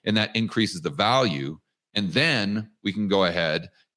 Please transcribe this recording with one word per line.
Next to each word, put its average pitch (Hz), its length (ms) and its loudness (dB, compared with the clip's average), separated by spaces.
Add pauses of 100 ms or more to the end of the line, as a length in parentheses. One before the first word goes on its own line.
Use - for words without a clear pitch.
and 107 120 0
that 107 200 0
increases 107 460 0
the 80 100 -4
value. 85 680 0 (360)
And 98 180 -2
then 110 560 0 (140)
we 101 100 -2
can 104 140 -2
go 98 180 4
ahead 82 440 0 (260)